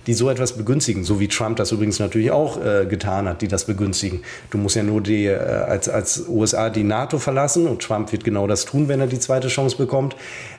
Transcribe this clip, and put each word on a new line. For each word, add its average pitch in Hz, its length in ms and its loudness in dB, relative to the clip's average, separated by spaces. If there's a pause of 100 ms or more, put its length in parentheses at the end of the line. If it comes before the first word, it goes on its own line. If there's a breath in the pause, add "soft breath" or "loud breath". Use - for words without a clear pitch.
die 117 60 2
so 117 160 2
etwas 123 300 0
begünstigen, 110 460 0
so 98 160 0
wie 101 80 2
Trump 110 280 -2
das 110 160 0
übrigens 107 280 0
natürlich 110 320 2
auch, 147 300 0
äh, 101 220 2
getan 98 420 -2
hat, 87 140 -4
die 107 80 -2
das 95 160 0
begünstigen. 98 580 -2 (280 loud breath)
Du 107 80 0
musst 101 180 0
ja 110 60 2
nur 107 180 2
die, 104 260 2
äh, 98 120 2
als, - 500 0
als - 400 -2
U 110 160 2
S 107 100 2
A 110 140 0
die 104 140 0
nato 113 360 0
verlassen 143 480 2
und 127 140 -2
Trump 107 320 -2
wird 107 120 -4
genau 101 220 2
das 101 200 0
tun, 143 220 0
wenn 139 120 0
er 135 60 2
die 123 140 -4
zweite 135 280 0
Chance 131 280 0
bekommt. 135 400 0 (420 loud breath)